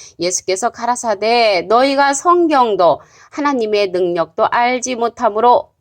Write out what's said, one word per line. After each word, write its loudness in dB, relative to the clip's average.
예수께서 -4
가라사대, -2
"너희가 2
성경도 2
하나님의 -2
능력도 -2
알지 -2
못함으로 0